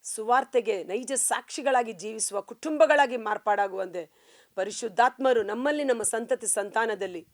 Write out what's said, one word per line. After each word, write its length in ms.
ಸುವಾರ್ತೆಗೆ 800
ನೈಜ 320
ಸಾಕ್ಷಿಗಳಾಗಿ 760
ಜೀವಿಸುವ 480
ಕುಟುಂಬಗಳಾಗಿ 760
ಮಾರ್ಪಾಡಾಗುವಂತೆ 920
ಪರಿಶುದ್ಧಾತ್ಮರು 880
ನಮ್ಮಲ್ಲಿ, 400
ನಮ್ಮ 200
ಸಂತತಿ 440
ಸಂತಾನದಲ್ಲಿ 880